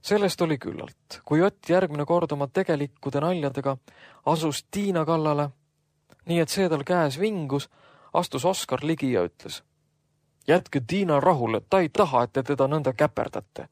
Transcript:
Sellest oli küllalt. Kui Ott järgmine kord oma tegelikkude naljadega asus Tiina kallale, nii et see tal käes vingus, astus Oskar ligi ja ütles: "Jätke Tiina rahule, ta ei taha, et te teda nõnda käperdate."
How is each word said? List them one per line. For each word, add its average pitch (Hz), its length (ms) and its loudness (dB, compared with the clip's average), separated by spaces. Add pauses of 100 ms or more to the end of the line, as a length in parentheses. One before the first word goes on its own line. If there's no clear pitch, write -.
Sellest 202 400 0
oli 156 160 0
küllalt. - 680 -14
Kui 151 160 2
Ott - 280 0
järgmine 156 360 2
kord 170 260 2
oma 143 160 -2
tegelikkude 143 720 -2
naljadega 139 580 -2 (480)
asus 156 460 0
Tiina 190 340 0
kallale, 151 440 0 (760)
nii 170 140 0
et 160 100 2
see 190 200 0
tal 143 140 0
käes 156 360 0
vingus, 160 500 -2 (440)
astus 156 320 -2
Oskar 180 380 -2
ligi 143 280 -2
ja 95 120 2
ütles: - 400 -10 (840)
"Jätke 156 400 2
Tiina 170 320 2
rahule, 123 500 2
ta 190 100 4
ei 160 100 0
taha, 135 340 2
et 120 100 -4
te 135 100 -2
teda 135 240 0
nõnda 143 260 -2
käperdate." - 800 -4